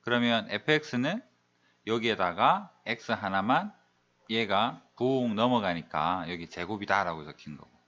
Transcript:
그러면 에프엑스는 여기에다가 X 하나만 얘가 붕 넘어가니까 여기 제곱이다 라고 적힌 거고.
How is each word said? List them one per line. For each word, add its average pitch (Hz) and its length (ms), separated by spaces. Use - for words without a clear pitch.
그러면 117 480
에프엑스는 151 720
여기에다가 113 840
X 117 240
하나만 107 640
얘가 110 500
붕 123 400
넘어가니까 90 920
여기 85 200
제곱이다 98 540
라고 82 220
적힌 76 320
거고. - 120